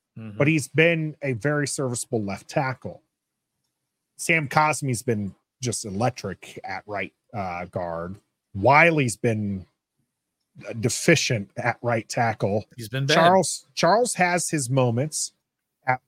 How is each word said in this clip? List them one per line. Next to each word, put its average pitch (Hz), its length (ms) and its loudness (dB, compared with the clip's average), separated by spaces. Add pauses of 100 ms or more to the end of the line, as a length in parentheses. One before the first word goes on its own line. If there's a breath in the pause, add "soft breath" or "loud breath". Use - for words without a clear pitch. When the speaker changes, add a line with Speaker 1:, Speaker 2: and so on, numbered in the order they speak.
(200)
Speaker 1:
Mm-hmm. 110 180 -14
Speaker 2:
but 139 100 2
he's 156 200 0
been 160 540 0
a 139 100 -4
very 143 340 -2
serviceable 120 560 -4
left 98 280 -8
tackle. 131 520 -4 (1160)
Sam 160 320 0
Cosmi's 147 520 0
been 104 320 -2 (280)
just 120 240 -4
electric 101 800 -4
at 95 200 -10
right, 98 280 -8 (200)
uh, 90 320 -6
guard. 87 520 -8 (360)
Wiley's 139 640 6
been, 104 500 -2 (1000)
uh, - 60 -8
deficient 117 800 0
at 117 260 -2
right 117 280 -2
tackle. 107 560 -2 (100)
Speaker 1:
He's 117 140 -12
been 135 160 -4
bad. 143 80 4
Speaker 2:
Charles, 170 600 4
Charles 202 420 2
has 180 340 0
his 139 200 -2
moments 127 600 0 (560)
at 131 200 0